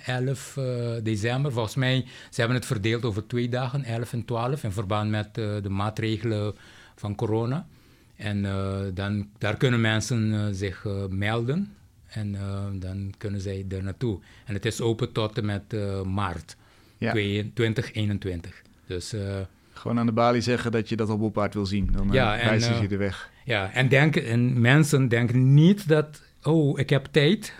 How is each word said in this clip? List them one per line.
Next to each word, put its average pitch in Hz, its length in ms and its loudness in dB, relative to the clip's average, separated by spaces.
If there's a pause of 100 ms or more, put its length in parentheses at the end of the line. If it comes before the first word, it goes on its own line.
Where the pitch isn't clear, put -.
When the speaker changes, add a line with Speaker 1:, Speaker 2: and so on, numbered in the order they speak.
Speaker 1:
elf, 127 520 -4
eh, 123 360 -4 (100)
december. 120 480 0
Volgens 113 240 -2
mij, 131 300 2 (240)
ze - 100 -6
hebben 120 180 2
het 120 80 -2
verdeeld 113 400 -2
over 107 220 -4
twee 120 220 -2
dagen, 127 340 -4
elf 117 300 -6
en 117 120 -6
twaalf, 120 380 -4
in 107 80 -4
verband 107 380 -2
met, 107 280 -4
eh, 104 240 -4
de 98 80 -6
maatregelen 107 840 -2 (400)
van 104 200 -6
corona. 117 520 -2 (480)
En, 101 300 -2
eh, 98 340 -2 (140)
dan, 101 340 -4 (100)
daar 104 200 -2
kunnen 123 240 2
mensen, 110 520 0
eh, 104 80 0 (100)
zich, 95 340 -6
eh, 98 240 -4
melden. 117 640 -2 (340)
En, 104 280 -6
eh, 98 280 -6 (100)
dan 95 440 -6
kunnen 101 240 -6
zij 98 280 -6
er 95 140 -6
naartoe. 98 360 -4 (260)
En 104 80 -8
het 98 120 -4
is 110 160 -2
open 117 300 0
tot 107 260 -2
en 110 80 -2
met, 101 280 -4
eh, 98 280 -4
maart 95 540 -4 (420)
Speaker 2:
Ja. 113 140 -2
Speaker 1:
twee-, 104 420 0
twintig 113 400 -2
eenentwintig. 98 680 -4 (260)
Dus, 90 260 -6
eh, 104 80 -4 (560)
Speaker 2:
Gewoon 117 220 -2
aan 117 60 2
de 117 60 2
balie 120 300 4
zeggen 120 300 0
dat 110 180 0
je 117 60 0
dat 107 140 0
op 107 100 0
Boepaard 104 340 0
wil 104 120 0
zien. 95 260 0
Dan, - 160 2
eh, - 60 2
Speaker 1:
Ja, 113 240 2
en, 117 120 0
Speaker 2:
wijzen 113 200 4
ze 117 60 2
Speaker 1:
eh, 117 60 0
Speaker 2:
je 104 60 2
de 98 100 -2
weg. 98 320 -4 (160)
Speaker 1:
ja, 98 260 0
en 127 160 2
denk, 143 280 4
en 123 460 2
mensen 135 460 6
denken 120 460 4
niet 170 340 8
dat, 151 340 2 (220)
"Oh, 147 360 4
ik - 100 -2
heb 139 160 2
tijd." 160 540 2